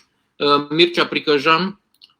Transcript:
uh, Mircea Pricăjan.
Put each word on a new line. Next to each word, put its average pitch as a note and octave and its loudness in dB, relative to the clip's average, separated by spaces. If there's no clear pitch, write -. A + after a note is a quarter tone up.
uh, D3 0
Mircea E3 2
Pricăjan. D#3+ -2